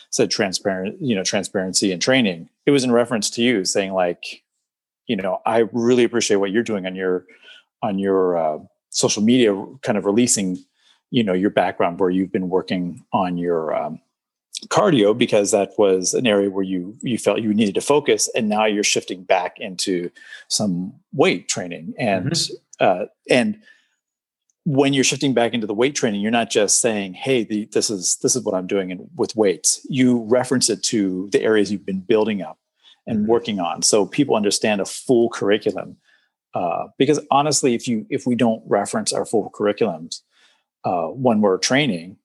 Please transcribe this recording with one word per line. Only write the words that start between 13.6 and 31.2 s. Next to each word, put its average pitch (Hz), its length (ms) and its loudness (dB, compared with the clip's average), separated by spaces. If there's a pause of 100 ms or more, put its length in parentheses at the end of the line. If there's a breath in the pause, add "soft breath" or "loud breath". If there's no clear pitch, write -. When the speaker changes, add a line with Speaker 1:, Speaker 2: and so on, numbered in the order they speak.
Speaker 1:
um, 73 260 -6 (680)
cardio," 123 480 4
because 113 360 2
that 101 260 0
was 92 340 2
an - 140 0
area 101 240 2
where 95 120 -4
you, 92 380 -6
you 120 180 -2
felt 107 220 0
you 110 140 0
needed 104 200 2
to - 60 -2
focus. 143 560 2
And 113 120 0
now 107 180 2
you're 104 180 0
shifting 95 400 -4
back - 340 0
into 92 520 -4 (380 loud breath)
some 95 440 -2 (200)
weight 151 360 0
training. 101 500 -8
And, 98 320 0
Speaker 2:
Mm-hmm. - 240 -4 (240)
Speaker 1:
uh, 98 280 2 (240)
and 117 280 2 (1040 soft breath)
when 139 280 2
you're 135 100 2
shifting 135 320 0
back 117 200 2
into 110 120 -2
the 104 80 -4
weight 127 200 0
training, 104 260 -2
you're 107 100 -2
not 117 200 0
just 104 300 2
saying, 101 340 -2
"Hey, 131 280 0
the, 107 300 -4
this - 180 0
is, 92 320 -4
this 127 140 2
is 113 80 -4
what 104 100 0
I'm 92 120 -4
doing 95 240 -2
in, 92 260 -12
with 107 180 -2
weights." 98 540 2
You 123 400 4
reference 127 400 2
it 101 160 -2
to 95 480 -2